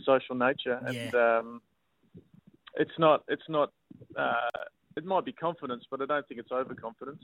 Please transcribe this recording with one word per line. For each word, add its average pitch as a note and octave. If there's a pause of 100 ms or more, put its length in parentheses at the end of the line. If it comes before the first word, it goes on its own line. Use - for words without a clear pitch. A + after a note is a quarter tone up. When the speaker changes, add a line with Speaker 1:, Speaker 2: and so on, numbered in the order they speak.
Speaker 1:
social C3
nature. B2+
And, B2 (180)
Speaker 2:
Yeah. A#2
Speaker 1:
um, A#2 (1120)
it's D#3
not, D#3
it's -
not, D3+ (460)
uh, A#2+ (480)
it D#3+
might F3+
be C3
confidence, C#3+
but C3+
I C#3
don't C#3+
think A#2+
it's A#2
overconfidence. B2+